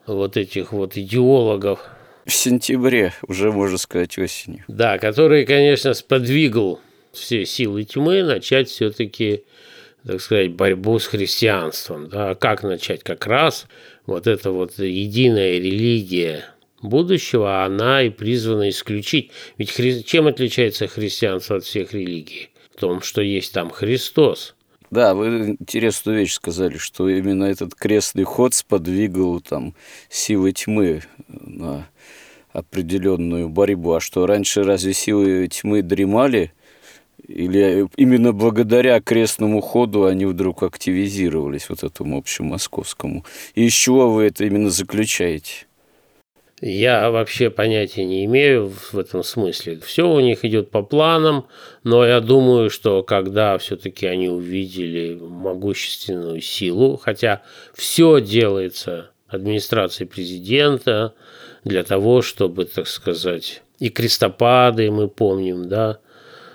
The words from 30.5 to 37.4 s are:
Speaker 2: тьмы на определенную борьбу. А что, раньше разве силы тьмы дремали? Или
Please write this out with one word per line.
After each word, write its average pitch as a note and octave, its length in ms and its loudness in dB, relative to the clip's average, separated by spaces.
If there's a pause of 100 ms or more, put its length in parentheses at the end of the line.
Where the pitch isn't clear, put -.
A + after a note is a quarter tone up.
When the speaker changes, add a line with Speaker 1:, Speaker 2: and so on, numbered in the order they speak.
Speaker 2:
тьмы F#2+ 500 0 (260)
на D#2 640 -12 (640)
определенную F2 960 -2
борьбу. F2 440 2
А E2 60 2
что, F2+ 280 -2
раньше G2+ 360 2
разве F#2+ 300 0
силы F#2+ 540 2
тьмы G#2 340 -2
дремали? G2 720 0 (720)
Или F#2 600 2 (100)